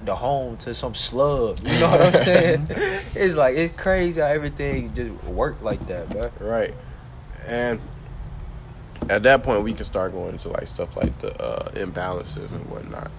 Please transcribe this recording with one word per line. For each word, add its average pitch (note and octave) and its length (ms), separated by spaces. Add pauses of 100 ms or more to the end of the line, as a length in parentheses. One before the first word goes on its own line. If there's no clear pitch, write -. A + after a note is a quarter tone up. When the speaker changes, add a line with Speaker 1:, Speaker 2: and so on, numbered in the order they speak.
Speaker 1:
the G2 100
home B2+ 420
to A#2+ 180
some A#2+ 200
slug. B2+ 720
You A#2+ 140
know E3 100
what - 120
I'm F3+ 120 (100)
saying? E3 480
Speaker 2:
<laughs> - 60 (360)
Speaker 1:
It's F#3 220
like, C3+ 200
it's E3+ 200
crazy F3 460
how D3 60
everything C#3+ 680
just A#2 300
worked G#2+ 380
like G#2 260
that, F2+ 200
bro. A2+ 220 (100)
Speaker 3:
Right. G#2+ 320 (760)
And A#2+ 320 (1300)
at G#2 140
that C3 180
point, A2 200
we A2+ 120
can G#2 100
start F#2+ 280
going F2 220
into, E2+ 140
like, - 200
stuff - 280
like - 240
the, - 220
uh, - 300
imbalances F2+ 800
and - 180
whatnot. - 480